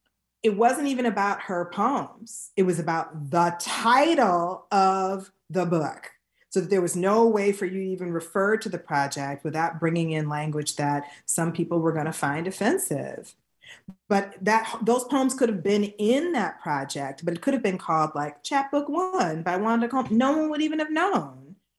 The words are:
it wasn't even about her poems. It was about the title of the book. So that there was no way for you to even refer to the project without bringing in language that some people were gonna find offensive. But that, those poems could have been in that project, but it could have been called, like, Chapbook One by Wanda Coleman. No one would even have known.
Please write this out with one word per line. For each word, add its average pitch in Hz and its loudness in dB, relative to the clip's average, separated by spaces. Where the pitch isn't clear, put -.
it 214 2
wasn't 262 2
even 254 -2
about 202 0
her 175 -4
poems. 226 -4
It 196 4
was 180 2
about 160 -4
the 175 2
title 226 2
of 190 2
the 175 0
book. 165 -2
So 190 0
that 165 -2
there 196 4
was 175 0
no 208 4
way 202 4
for 202 -4
you 190 -4
to 190 -4
even 180 -6
refer 196 0
to 214 -4
the 175 -8
project 139 -4
without 160 -2
bringing 165 0
in 151 -2
language 151 -4
that 143 0
some 165 -2
people 170 -2
were 165 2
gonna 156 -2
find 156 -2
offensive. 190 -4
But 196 0
that, 220 2
those 240 2
poems 262 2
could 233 2
have 190 -2
been 208 2
in 247 0
that 208 -2
project, 139 -6
but 170 -2
it 170 -10
could - 0
have 269 0
been 185 0
called, 156 0
like, 147 -6
Chapbook 285 -2
One 294 0
by 180 0
Wanda 233 2
Coleman. 240 -2
No 269 2
one 311 0
would 302 -2
even 311 -2
have 311 -2
known. 175 -2